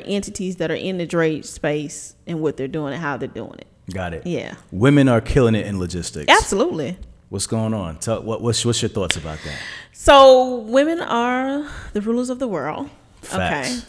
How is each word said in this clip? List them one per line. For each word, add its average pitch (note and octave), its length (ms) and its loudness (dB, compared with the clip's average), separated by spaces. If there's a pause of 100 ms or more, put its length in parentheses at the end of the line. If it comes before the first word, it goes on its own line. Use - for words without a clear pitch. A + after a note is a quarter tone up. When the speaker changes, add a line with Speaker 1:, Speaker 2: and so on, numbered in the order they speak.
Speaker 1:
entities G3 520 -6
that E3 140 -2
are D3+ 40 -2
in F#3+ 240 -6
the E3+ 80 -4
drayage D#3+ 380 0
space - 720 -6 (120)
and E3 140 -6
what D3 160 0
they're C#3 100 -4
doing C#3+ 260 -6
and D3 80 -8
how C#3+ 160 -4
they're C3 100 -6
doing - 320 -12
it. - 80 -20 (260)
Speaker 2:
Got F2+ 200 -6
it. D#2+ 140 -10
Speaker 1:
Yeah. D#3 280 -6 (160)
Speaker 2:
Women C3+ 380 6
are A2+ 120 4
killing A#2 340 4
it G2 100 -2
in G2+ 140 -4
logistics. E2+ 520 -4
Speaker 1:
Absolutely. G3+ 680 2 (320)
Speaker 2:
What's F#2+ 180 -6
going A2 260 -2
on? F2 240 -6
Tell, A2 240 -4
what, A2 200 -6
what's, A2+ 240 0
what's A#2+ 180 2
your A2 60 -2
thoughts F#2 280 -4
about D#2 280 -10
that? D2 120 -10 (360)
Speaker 1:
So C4 640 8
women C4+ 440 2
are C4 680 -2 (260)
the G#3 80 -4
rulers A#3+ 280 -2
of B3+ 100 -6
the C4+ 80 -2
world. E3+ 420 -6 (320)
Speaker 2:
Facts. D#3+ 480 -4
Speaker 1:
Okay, B3 200 -6